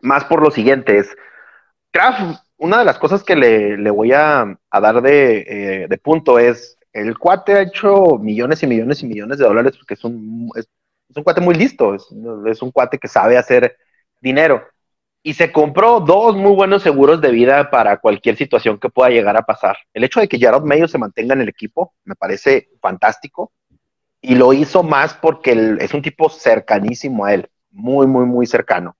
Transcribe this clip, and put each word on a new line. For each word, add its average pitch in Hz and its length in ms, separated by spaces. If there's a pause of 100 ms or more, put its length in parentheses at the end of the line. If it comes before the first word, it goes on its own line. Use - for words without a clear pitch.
Más 135 240
por 156 160
lo 151 100
siguiente, 117 460
es 101 180 (760)
Kraft, 196 500 (160)
una 180 220
de 240 60
las 147 120
cosas 190 260
que 185 120
le, 110 420
le 104 120
voy 107 220
a, 135 460 (120)
a 101 120
dar 113 200
de, 131 460
eh, 98 400
de - 100
punto 147 420
es, 120 380 (140)
el 110 260
cuate 185 360
ha 202 80
hecho 190 580
millones 117 440
y - 40
millones 120 360
y 127 40
millones 110 300
de 139 80
dólares 117 320
porque - 160
es - 100
un, 117 520
es, 113 120 (420)
es - 80
un 151 60
cuate 175 180
muy 175 140
listo, 156 400
es, 98 100 (420)
es 113 140
un 127 100
cuate 131 260
que - 100
sabe 113 300
hacer - 400 (440)
dinero. 135 440 (560)
Y 156 120
se 165 180
compró 185 480
dos 196 380
muy 196 160
buenos 196 300
seguros 143 360
de 147 120
vida 135 380
para 104 280
cualquier 107 400
situación 107 420
que 127 100
pueda 127 200
llegar 107 260
a 113 60
pasar. 101 340 (180)
El 113 120
hecho 220 160
de 202 80
que - 100
Jarod 123 240
Mayo 151 240
se 160 100
mantenga 117 360
en 135 80
el 110 80
equipo 156 440 (120)
me 98 100
parece 101 540 (120)
fantástico. 104 680 (720)
Y 127 140
lo 127 180
hizo 147 300
más 147 300
porque 156 380
el, 110 300
es - 120
un 147 80
tipo 151 280
cercanísimo 113 960
a 101 80
él. 90 160 (220)
Muy, 131 360
muy, 127 180
muy 123 200
cercano. 90 540